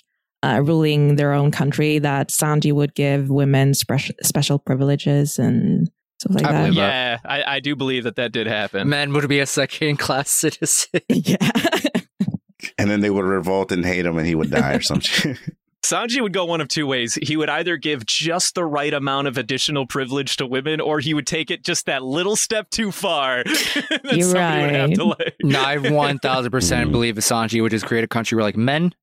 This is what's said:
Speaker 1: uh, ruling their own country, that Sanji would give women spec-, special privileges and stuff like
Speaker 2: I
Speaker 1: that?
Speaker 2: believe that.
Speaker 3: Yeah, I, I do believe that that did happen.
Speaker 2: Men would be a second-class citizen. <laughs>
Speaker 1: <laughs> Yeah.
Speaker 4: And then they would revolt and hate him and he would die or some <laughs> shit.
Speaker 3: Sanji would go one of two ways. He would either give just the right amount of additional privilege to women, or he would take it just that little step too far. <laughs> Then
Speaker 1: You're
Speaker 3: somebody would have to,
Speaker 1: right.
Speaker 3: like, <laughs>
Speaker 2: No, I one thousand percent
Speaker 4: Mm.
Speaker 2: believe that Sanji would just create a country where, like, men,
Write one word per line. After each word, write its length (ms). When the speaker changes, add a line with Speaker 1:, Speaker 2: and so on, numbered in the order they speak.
Speaker 1:
uh, 220
ruling 500
their 180
own 200
country, 480
that 300
Sanji 420
would 240
give 340
women 420
spec-, 380
special 360
privileges 800
and 520
stuff 160
like 100
Speaker 2:
I 60
Speaker 1:
that? 100
Speaker 2:
believe 140
that. 480
Speaker 3:
Yeah, 60
I, 260
I 40
do 160
believe 280
that 120
that 160
did 140
happen. 420
Speaker 2:
Men 260
would 140
be 120
a 60
second-class 840
citizen. 760
<laughs> 40
Speaker 1:
<laughs> 0
Yeah. 280
Speaker 4:
And 120
then 100
they 100
would 140
revolt 480
and 120
hate 220
him 120
and 80
he 80
would 160
die 240
or 60
some 200
<laughs> 0
shit. 380
Speaker 3:
Sanji 360
would 120
go 120
one 160
of 80
two 180
ways. 360
He 140
would 120
either 280
give 300
just 500
the 80
right 280
amount 360
of 100
additional 480
privilege 520
to 80
women, 340
or 180
he 160
would 140
take 220
it 140
just 220
that 160
little 320
step 360
too 200
far. 540
<laughs> 0
Then 760
Speaker 1:
You're 40
Speaker 3:
somebody 400
would 120
have 200
to, 100
Speaker 1:
right. 160
Speaker 3:
like, 180
<laughs> 60
Speaker 2:
No, 180
I 140
one 420
thousand 320
percent 380
Speaker 4:
Mm. 40
Speaker 2:
believe 220
that 60
Sanji 420
would 80
just 160
create 160
a 60
country 260
where, 100
like, 120
men, 460